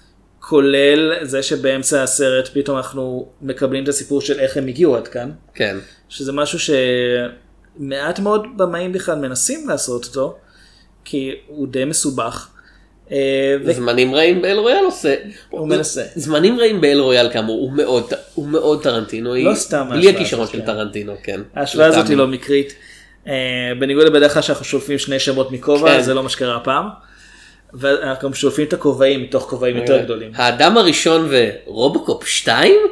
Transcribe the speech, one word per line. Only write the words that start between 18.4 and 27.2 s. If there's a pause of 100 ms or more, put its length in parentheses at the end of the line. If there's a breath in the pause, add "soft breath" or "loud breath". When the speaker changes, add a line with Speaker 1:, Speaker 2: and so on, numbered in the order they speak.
Speaker 2:
מאוד
טרנטינואי,
Speaker 1:
לא
סתם
Speaker 2:
בלי
Speaker 1:
ההשוואה
Speaker 2:
הכישרון
Speaker 1:
הזאת,
Speaker 2:
של
Speaker 1:
כן.
Speaker 2:
טרנטינו, (100)
כן. (140)
Speaker 1:
ההשוואה
הזאת
Speaker 2:
לטעמי.
Speaker 1:
היא
לא
מקרית. (520 loud breath)
אה, (460)
בניגוד
לבדרך
כלל
שאנחנו
שולפים
שני
שמות
מכובע,
Speaker 2:
כן.
Speaker 1:
זה
לא
מה
שקרה
הפעם. (880 soft breath)